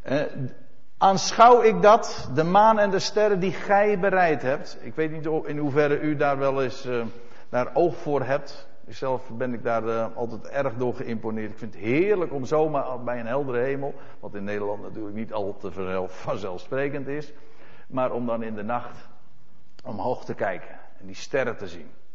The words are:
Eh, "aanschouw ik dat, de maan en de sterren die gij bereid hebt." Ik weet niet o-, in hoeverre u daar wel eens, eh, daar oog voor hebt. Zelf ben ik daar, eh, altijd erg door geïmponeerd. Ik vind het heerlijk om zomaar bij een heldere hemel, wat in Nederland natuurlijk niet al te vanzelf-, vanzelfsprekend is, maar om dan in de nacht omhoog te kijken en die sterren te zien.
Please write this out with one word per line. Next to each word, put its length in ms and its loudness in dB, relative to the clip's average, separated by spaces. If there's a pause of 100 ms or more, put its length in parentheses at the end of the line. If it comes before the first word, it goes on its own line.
Eh, 200 0 (760)
"aanschouw 640 8
ik 200 6
dat, 520 6
de 100 2
maan 360 6
en 100 4
de 100 2
sterren 400 2
die 120 2
gij 480 2
bereid 420 4
hebt." 400 -2
Ik 140 -8
weet 160 0
niet 160 -6
o-, 160 0
in 140 -4
hoeverre 420 4
u 160 0
daar 220 2
wel 260 2
eens, 220 -4
eh, 200 0 (440)
daar 240 0
oog 220 2
voor 280 -2
hebt. 460 -2 (180)
Zelf 420 -4
ben 240 -4
ik 100 -6
daar, 240 0
eh, 180 0 (100)
altijd 320 -6
erg 280 -2
door 200 0
geïmponeerd. 560 -4
Ik 60 -8
vind 160 -8
het 100 -8
heerlijk 480 2
om 140 -4
zomaar 580 0
bij 160 -4
een 80 -6
heldere 320 -2
hemel, 340 -2 (260)
wat 160 -8
in 80 -6
Nederland 380 -4
natuurlijk 340 -8
niet 180 -6
al 240 -4
te 140 -6
vanzelf-, 500 -4
vanzelfsprekend 880 -4
is, 260 -6 (540)
maar 240 0
om 140 -2
dan 180 -2
in 120 -4
de 80 -4
nacht 440 -4 (760)
omhoog 420 -4
te 80 -4
kijken 460 -4 (200)
en 60 -8
die 100 -6
sterren 420 -2
te 100 -6
zien. 220 -8 (240)